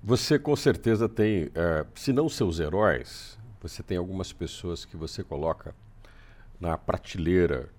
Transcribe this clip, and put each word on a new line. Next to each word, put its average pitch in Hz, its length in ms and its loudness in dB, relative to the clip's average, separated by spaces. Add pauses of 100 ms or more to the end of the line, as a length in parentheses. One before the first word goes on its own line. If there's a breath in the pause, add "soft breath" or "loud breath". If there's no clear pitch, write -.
Você 127 320 4
com 147 160 2
certeza 113 540 2
tem, 107 440 2
eh, 82 320 0 (120)
se - 160 -2
não 147 160 2
seus 85 320 0
heróis, 80 760 0 (240)
você - 220 -12
tem 90 160 -4
algumas 92 340 -6
pessoas 85 520 -8
que - 120 -18
você 78 280 -8
coloca 76 500 -4 (880 soft breath)
na 85 180 -2
prateleira 82 880 2 (100)